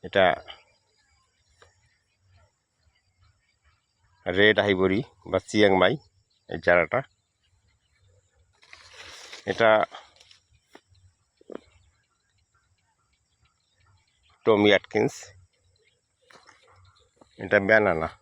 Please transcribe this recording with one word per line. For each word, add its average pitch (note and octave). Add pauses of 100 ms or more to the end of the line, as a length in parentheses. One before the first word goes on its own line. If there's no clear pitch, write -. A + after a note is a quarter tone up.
এটা F#2+ (4000)
রেড G#2
আইভরি F#2+ (300)
বা F2+ (100)
চিয়াং G#2
মাই F#2+ (580)
এই E2+
চারাটা। F2 (2500)
এটা A2 (4000)
টমি G#2
অ্যাটকিন্স, A2 (2250)
এটা G2+ (100)
ব্যানানা F#2+ (140)